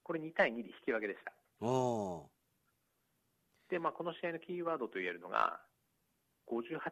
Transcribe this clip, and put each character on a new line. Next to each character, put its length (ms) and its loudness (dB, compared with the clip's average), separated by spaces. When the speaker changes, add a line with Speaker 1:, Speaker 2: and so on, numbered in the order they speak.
Speaker 1:
こ 100 -4
れ 60 -2
二 140 -6
対 180 6
二 120 -4
で 60 -12
引 60 -16
き 60 2
分 100 2
け 60 0
で 60 0
し 100 -10
た。 100 -12
Speaker 2:
お 720 2
ー。 20 -20
Speaker 1:
で、 80 2
ま 100 0
あ、 40 0
こ 100 -4
の 100 -2
試 140 -4
合 60 -2
の 60 -6
キ 140 -8
ー 100 -2
ワ 120 0
ー 20 0
ド 100 -2
と 120 -6
言 80 -2
え 40 0
る 80 -8
の 100 -12
が、 320 4
五 160 0
十 140 -6
八 140 -6